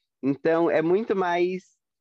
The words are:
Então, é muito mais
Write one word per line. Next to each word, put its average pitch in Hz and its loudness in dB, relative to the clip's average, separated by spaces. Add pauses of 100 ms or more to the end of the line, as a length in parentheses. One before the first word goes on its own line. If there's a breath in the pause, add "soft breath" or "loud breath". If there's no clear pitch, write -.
(240)
Então, 160 0
é 151 2
muito 196 0
mais 180 -2 (380)